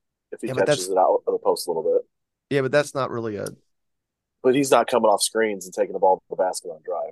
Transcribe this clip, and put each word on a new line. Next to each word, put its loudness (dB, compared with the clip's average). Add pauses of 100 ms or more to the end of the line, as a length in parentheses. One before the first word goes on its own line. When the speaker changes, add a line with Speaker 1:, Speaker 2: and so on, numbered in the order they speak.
(320)
Speaker 1:
if -14
he -6
Speaker 2:
Yeah, -6
but 2
Speaker 1:
catches 0
Speaker 2:
that's -8
Speaker 1:
it 2
out 4
of 0
the -2
post -2
a -4
little -4
bit. 0 (420)
Speaker 2:
Yeah, 0
but -2
that's 0
not -4
really -6
a -6 (960)
Speaker 1:
But 4
he's 0
not 4
coming 2
off 2
screens -2
and -16
taking -2
the -8
ball 4
to -20
the -10
basket -4
on -14
drive. -8